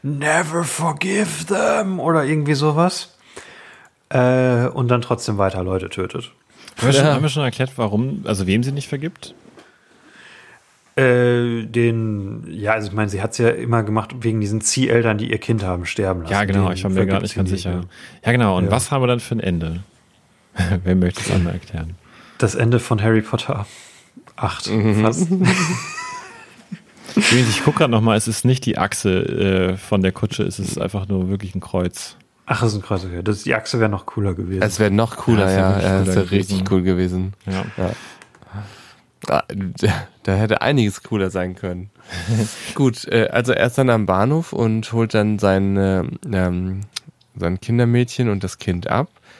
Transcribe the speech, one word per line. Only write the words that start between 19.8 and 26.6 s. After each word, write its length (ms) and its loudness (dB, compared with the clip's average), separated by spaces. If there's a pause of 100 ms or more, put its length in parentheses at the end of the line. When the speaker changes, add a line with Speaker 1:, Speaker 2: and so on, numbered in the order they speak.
Speaker 2:
<laughs> 280 -2
Wer 120 2
möchte 260 2
es 100 -6
einmal 220 2
erklären? 420 -8 (440)
Speaker 1:
Das 160 2
Ende 240 2
von 240 -2
Harry 180 4
Potter 460 -6 (720)
acht. 340 -6
Speaker 3:
Mhm. 320 2
Speaker 1:
Fast. 280 2
Speaker 2:
<laughs> 60 2 (1800)